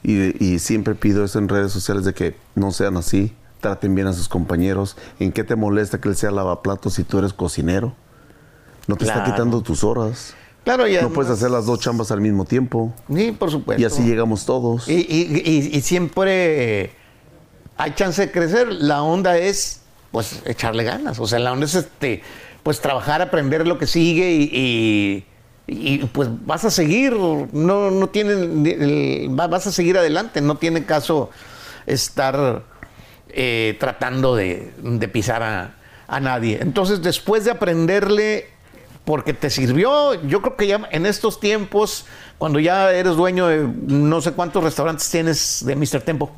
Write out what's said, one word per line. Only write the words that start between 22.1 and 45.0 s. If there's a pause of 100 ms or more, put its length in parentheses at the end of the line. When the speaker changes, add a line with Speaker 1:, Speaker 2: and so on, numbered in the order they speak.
Speaker 2:
pues,
trabajar,
aprender
lo
que
sigue
y,
y, (400)
y,
pues, (180)
vas
a
seguir.
No,
no
tienen,
el, (100)
va-,
vas
a
seguir
adelante.
No
tiene
caso (560)
estar, (680)
eh,
tratando
de, (100)
de
pisar
a, (320)
a
nadie.
Entonces,
después
de
aprenderle, (580)
porque
te
sirvió, (120)
yo
creo
que
ya
en
estos
tiempos, (340)
cuando
ya
eres
dueño
de (200)
no
sé
cuántos
restaurantes